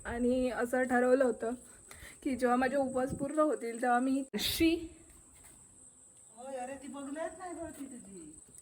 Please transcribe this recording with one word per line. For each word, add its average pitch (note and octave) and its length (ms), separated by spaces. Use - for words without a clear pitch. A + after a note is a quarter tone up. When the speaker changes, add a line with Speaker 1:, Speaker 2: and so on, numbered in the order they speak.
Speaker 1:
आणि B3 440
असं B3 340
ठरवलं B3+ 420
होतं A#3 260
की C4+ 120
जेव्हा B3 220
माझे C4 180
उपवास B3+ 340
पूर्ण C#4+ 300
होतील, A#3+ 420
तेव्हा B3 180
मी C4+ 240
शी - 560
Speaker 2:
होय, C4+ 180
अरे B3+ 200
ती C#4 120
बघण्यात C#4 420
नाही F4 200
होती D#4 260
तुझी. A#3+ 540